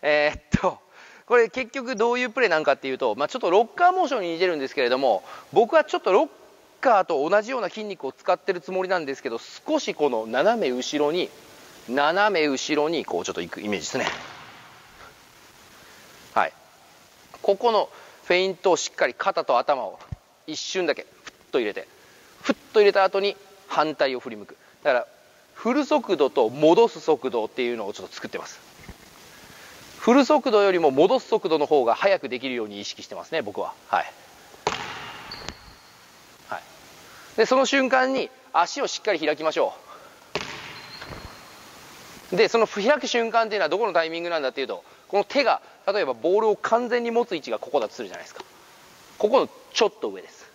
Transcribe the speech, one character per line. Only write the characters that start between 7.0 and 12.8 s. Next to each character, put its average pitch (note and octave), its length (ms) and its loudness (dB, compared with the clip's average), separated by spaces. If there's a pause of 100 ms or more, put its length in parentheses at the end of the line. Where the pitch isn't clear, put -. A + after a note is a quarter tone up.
ー - 40 2
と D3 220 -2
同 G3+ 140 4
じ G#3+ 100 -10
よ C4 80 -6
う - 40 -6
な F3 80 -6
筋 G#3+ 140 -12
肉 F#3+ 220 -10
を C3 60 -8
使 - 180 -6
っ F3+ 80 4
て - 140 -4
る F3 80 -4
つ F#3 120 -12
も F#3 100 -2
り F#3 80 -4
な F#3 80 0
ん D#3 80 -4
で C3+ 80 -4
す - 80 -14
け B2+ 80 -4
ど、 A#2 80 -6
少 - 400 -4
し G3+ 160 -4
こ D3 160 2
の A2+ 160 -2
斜 E3+ 340 2
め D3 100 0
後 C#3+ 360 -2
ろ D3 60 0
に、 F3 180 -2 (580)
斜 E3 520 2
め D3+ 60 2
後 D3 360 -2